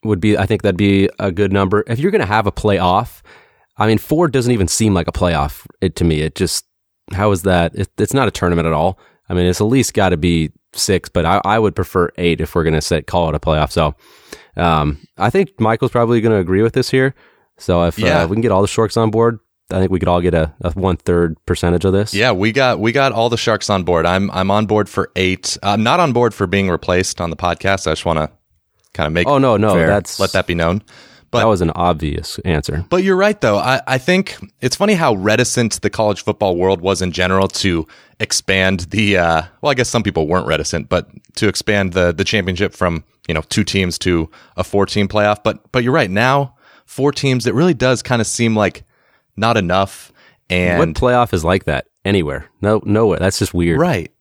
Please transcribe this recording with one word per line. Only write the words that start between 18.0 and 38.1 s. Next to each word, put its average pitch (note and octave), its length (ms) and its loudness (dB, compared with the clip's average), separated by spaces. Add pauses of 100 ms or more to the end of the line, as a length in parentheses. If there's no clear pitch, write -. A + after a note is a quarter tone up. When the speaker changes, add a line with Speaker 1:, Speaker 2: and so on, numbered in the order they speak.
Speaker 1:
uh, E2 40 -2
we F#2+ 80 -2
can A2+ 60 -2
get A2+ 100 2
all F#2+ 100 2
the G2+ 60 2
Sharks A2 300 -2
on A2+ 140 2
board, A2+ 280 0 (320)
I F#2 80 -2
think F#2 120 2
we F#2 80 0
could F2 100 0
all F2 120 2
get F2 120 2
a, D#2 280 0
a F2 120 -2
one-third F2 720 0
percentage F2 400 0
of F#2+ 80 2
this. G#2 200 -2
Speaker 2:
Yeah, A2+ 200 0
we G2+ 180 0
got, B2 280 0
we A2 120 0
got C3+ 220 0
all A#2 160 0
the A2+ 80 -2
Sharks G#2+ 320 -2
on G2 140 0
board. E2 220 2
I'm, F#2+ 260 0
I'm F#2+ 200 -2
on G#2+ 140 2
board G#2+ 240 0
for - 260 -4
eight. F#2+ 480 -2
I'm G#2 200 0
not C3+ 160 2
on E3 140 2
board A#2+ 200 2
for G2+ 140 -2
being G2 220 0
replaced F2+ 520 -2
on E2+ 80 -4
the D#2+ 80 -8
podcast. F#2 500 -2
I D#2 60 0
just - 120 -6
wanna D#2 240 0 (640)
kinda D2+ 160 -2
make F2 180 0
Speaker 1:
Oh, C#3+ 100 2
no, C3 200 4
no, G#2 160 2
Speaker 3:
Fair. E2+ 140 2
Speaker 1:
that's G2+ 320 -2
Speaker 2:
let G2 140 -2
that F#2+ 140 0
be F2 80 -2
known. E2+ 280 0 (480)
But A#2+ 80 0
Speaker 1:
that A2 80 2
was G2+ 140 2
an E2 100 0
obvious D#2 760 -2
answer. D#2+ 460 -2
Speaker 2:
But F3+ 120 0
you're F#3+ 120 2
right, G#3 260 0
though. G#2+ 160 2
I, C3 300 0
I C3 100 0
think F3+ 400 -2 (240)
it's B2+ 140 -2
funny G#3 180 0
how D#3+ 220 2
reticent A2 680 0
the G#2 80 0
college G#2 340 -2
football G2 320 0
world F#2 240 2
was F#2 220 0
in F#2 100 -4
general F#2 360 2
to E2+ 400 -2 (320)